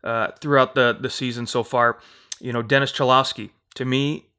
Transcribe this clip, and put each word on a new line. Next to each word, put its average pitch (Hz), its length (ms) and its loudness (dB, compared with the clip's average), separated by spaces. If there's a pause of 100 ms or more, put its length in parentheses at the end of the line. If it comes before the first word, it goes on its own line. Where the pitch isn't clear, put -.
uh, 113 280 -2 (100)
throughout 135 340 2
the, 120 240 4
the 123 100 -6
season 120 380 -6
so 120 160 -2
far, 120 360 0 (400)
you 127 120 -8
know, 120 100 -2
Dennis 135 300 0
Cholowski, 127 600 2 (240)
to 131 100 -6
me 139 400 -2 (120)